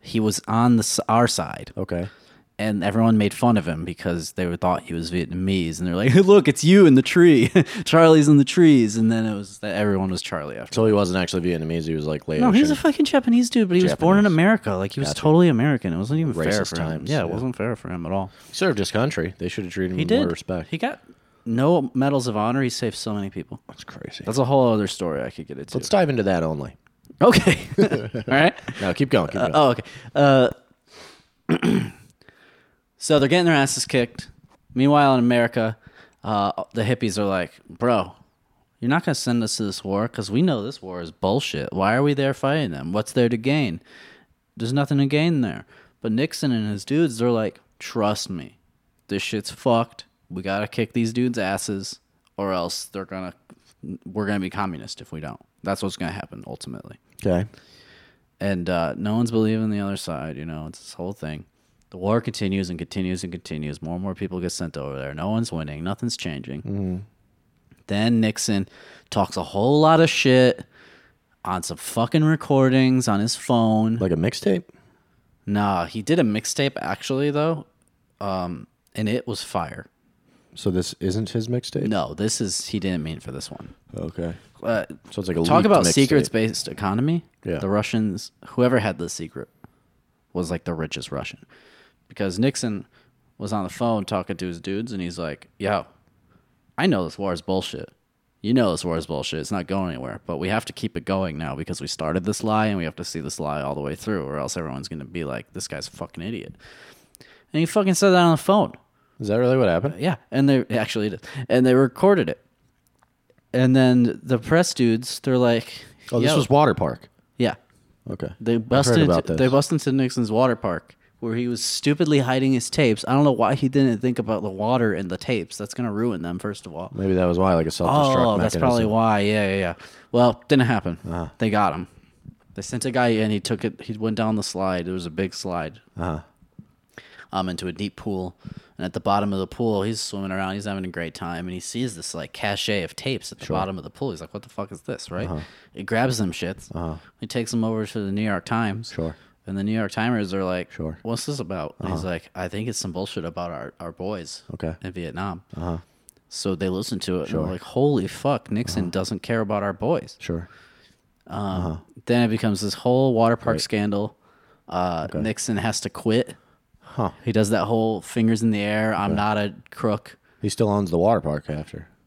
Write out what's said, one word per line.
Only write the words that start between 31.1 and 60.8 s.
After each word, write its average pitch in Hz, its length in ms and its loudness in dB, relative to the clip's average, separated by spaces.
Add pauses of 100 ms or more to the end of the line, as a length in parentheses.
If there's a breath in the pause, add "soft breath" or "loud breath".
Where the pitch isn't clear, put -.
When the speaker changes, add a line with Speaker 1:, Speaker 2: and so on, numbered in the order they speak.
Speaker 1:
<clears throat> - 420 2 (1040 soft breath)
so 151 220 2
they're 135 100 4
getting 175 180 4
their 165 80 6
asses 139 320 2
kicked. - 420 -2 (460)
Meanwhile, 139 400 6
in 123 60 4
America, 117 560 2 (460 soft breath)
uh, 101 500 0
the 117 100 -2
hippies 110 360 0
are 104 60 0
like, 92 280 -2 (160)
"Bro, 98 440 0 (680)
you're 120 80 -2
not 156 160 2
gonna 160 100 0
send 120 280 0
us 110 140 -4
to 113 80 -4
this 98 200 -8
war 101 240 -2
'cause 101 220 -8
we 120 120 2
know 143 200 0
this 113 200 -10
war 90 180 -10
is 85 100 -10
bullshit. 95 600 -2
Why 98 220 2
are 131 80 2
we 147 120 2
there 135 200 0
fighting 139 360 -2
them? 76 220 -6
What's 107 200 -2
there 120 160 4
to 120 80 0
gain? 120 440 -2 (760 loud breath)
There's 117 160 -4
nothing 143 260 0
to 139 80 4
gain 151 360 2
there." 78 240 -4 (340 soft breath)
But 113 120 -4
Nixon 135 400 -2
and 107 180 -2
his 101 140 -6
dudes, 143 340 0
they're 120 120 2
like, 110 300 -2 (180)
"Trust 104 520 -2
me, 82 280 -12 (500)
this 101 140 -4
shit's - 280 -6
fucked. - 540 0 (240)
We 90 140 -10
gotta 98 240 -2
kick - 260 -4
these 113 200 -2
dudes' 123 260 -4
asses, 98 600 -4 (360)
or 98 160 -4
else 87 340 -4
they're 95 180 -12
gonna, 92 300 -10 (680)
we're 98 220 -4
gonna 101 140 0
be 92 100 -4
communist 90 500 -8
if - 120 -18
we 78 80 -10
don't. 73 200 -12 (220)
That's 95 200 -4
what's 98 140 -4
gonna 87 160 -6
happen - 340 -14
ultimately." - 520 -14 (260)
Speaker 2:
Okay. 95 240 2 (920 soft breath)
Speaker 1:
And, 92 280 -4
uh, 82 300 0
no 104 180 -2
one's 117 140 0
believing 110 400 2
the 104 100 -2
other 98 160 -4
side. 78 400 -8
You 73 80 -10
know, 78 220 -10
it's - 140 -16